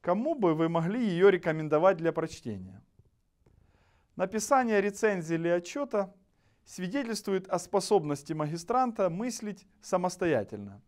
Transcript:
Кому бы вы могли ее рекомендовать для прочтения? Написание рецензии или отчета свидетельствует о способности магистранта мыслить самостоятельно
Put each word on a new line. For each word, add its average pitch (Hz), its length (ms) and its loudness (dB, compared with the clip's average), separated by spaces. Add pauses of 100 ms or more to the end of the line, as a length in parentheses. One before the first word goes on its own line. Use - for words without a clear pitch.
Кому 226 320 0
бы 185 220 2
вы 165 140 0
могли 175 360 0
ее 185 220 4
рекомендовать 165 720 4
для 165 160 0
прочтения? 107 680 -8 (1300)
Написание 214 640 2
рецензии 196 560 0
или 170 140 0
отчета 190 680 -2 (480)
свидетельствует 202 840 -4
о 180 100 0
способности 170 720 0
магистранта 185 760 0
мыслить 214 580 -8 (140)
самостоятельно 131 1080 -2